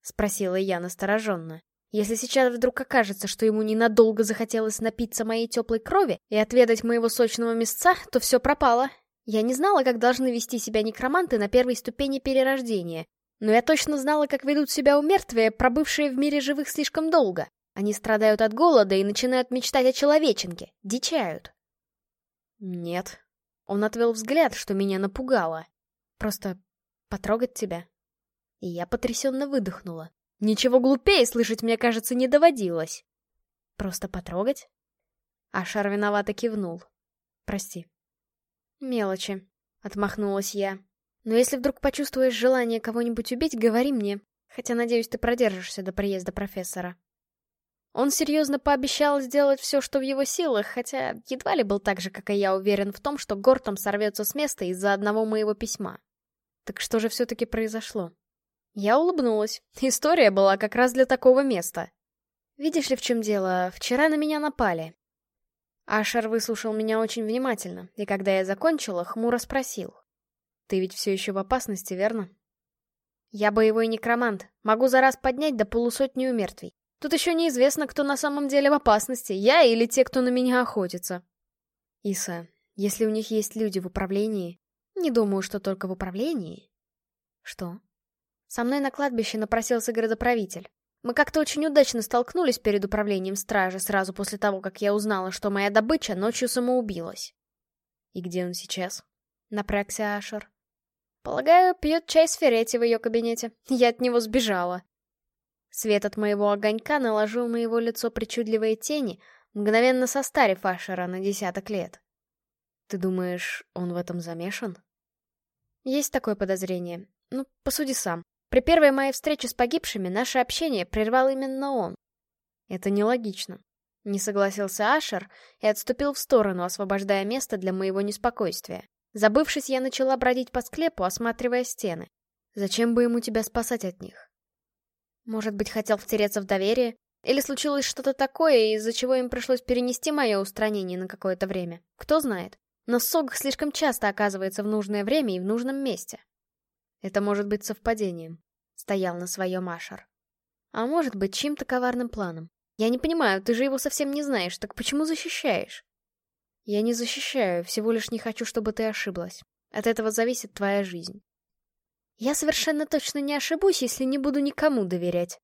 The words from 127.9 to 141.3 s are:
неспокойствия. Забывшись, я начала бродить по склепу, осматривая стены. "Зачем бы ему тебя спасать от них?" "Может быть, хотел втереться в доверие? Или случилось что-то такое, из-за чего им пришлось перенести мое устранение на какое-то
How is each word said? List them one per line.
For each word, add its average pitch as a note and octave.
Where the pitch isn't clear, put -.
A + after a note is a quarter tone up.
неспокойствия. G3+
Забывшись, A3+
я C4
начала C4
бродить B3
по B3
склепу, D#4
осматривая A#3
стены. F3
"Зачем A3
бы A#3+
ему A#3+
тебя A3
спасать A3+
от F3+
них?" -
"Может A3
быть, G#3
хотел G#3+
втереться G#3
в G3
доверие? A3
Или C4+
случилось C#4
что-то C4+
такое, C4
из-за A3
чего B3+
им B3+
пришлось B3
перенести B3
мое A#3+
устранение G3
на F#3
какое-то F#3+